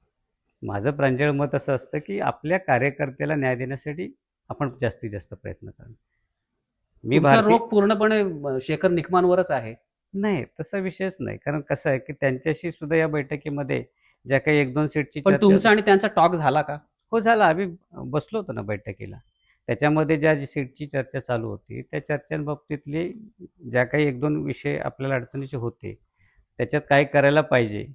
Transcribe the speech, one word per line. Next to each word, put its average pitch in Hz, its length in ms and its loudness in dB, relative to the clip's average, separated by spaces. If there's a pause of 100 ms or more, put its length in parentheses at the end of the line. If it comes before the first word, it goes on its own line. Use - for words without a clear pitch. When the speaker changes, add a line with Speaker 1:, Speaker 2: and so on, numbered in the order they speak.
(640)
Speaker 1:
माझं 104 280 -4
प्रांजळ 139 400 2
मत 143 240 0
असं 139 220 -2
असतं - 220 -8
की 196 220 -6
आपल्या 151 380 -2
कार्यकर्त्याला 139 760 -2
न्याय 127 220 0
देण्यासाठी 143 560 -8 (380)
आपण 135 200 -6 (100)
जास्तीत 117 300 -4
जास्त 101 240 -12
प्रयत्न 101 360 -14
करणं. - 220 -20 (1120)
मी 117 120 0
Speaker 2:
तुमचा 143 140 6
Speaker 1:
भारतीय 214 200 6
Speaker 2:
रोख 226 180 4
पूर्णपणे, 214 520 4
अ, 143 420 -4
शेखर 156 260 0
निकमांवरच 180 640 2
आहे? 117 240 -4 (400)
Speaker 1:
नाही, 196 300 -2 (160)
तसा 196 180 -6
विषयच 185 420 -6
नाही, 104 180 -6
कारण 147 220 -4
कसं 147 300 -2
आहे 131 80 0
की 151 140 -12
त्यांच्याशी 143 580 -2
सुद्धा 160 260 -4
या 160 120 2
बैठकीमध्ये 143 760 -4 (420)
ज्या 131 120 2
काही 151 200 2
एक 135 160 2
दोन 151 120 2
सीटची 151 340 -6
Speaker 2:
पण 196 120 4
Speaker 1:
चर्चा - 100 2
Speaker 2:
तुमचा 196 160 8
Speaker 1:
झाली. 208 140 4
Speaker 2:
आणि 208 120 4
त्यांचा 202 240 4
टॉक 170 260 4
झाला 151 280 2
का? 147 160 -8 (340)
Speaker 1:
हो, 226 80 2
झाला. 214 260 4
आम्ही 170 200 2 (260)
बसलो 143 460 -6
होतो 190 140 -8
ना 107 100 -6
बैठकीला, 101 540 -8 (520)
त्याच्यामध्ये 151 480 2
ज्या 156 180 4
जी 139 120 -4
सीटची 143 400 -8
चर्चा 135 340 -6
चालू 117 280 -4
होती 113 340 -12
त्या 151 180 -10
चर्चांबाबतीतले 147 1080 -6 (600)
ज्या 123 140 2
काही 147 220 0
एक 127 140 -4
दोन 151 220 -2
विषय 143 360 -6
आपल्याला 135 360 -6
अडचणीचे 135 420 -8
होते, 113 380 -8 (640)
त्याच्यात 143 300 -2
काय 143 160 6
करायला 143 360 4
पाहिजे 113 540 0